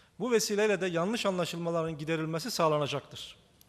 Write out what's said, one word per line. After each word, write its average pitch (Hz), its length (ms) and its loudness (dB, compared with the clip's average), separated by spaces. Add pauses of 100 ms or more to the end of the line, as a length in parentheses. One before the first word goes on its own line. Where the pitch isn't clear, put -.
(180)
bu 240 140 0
vesileyle 214 480 2
de 190 60 0
yanlış 180 400 0
anlaşılmaların 170 720 -2
giderilmesi 160 520 -2
sağlanacaktır. 147 840 0 (320)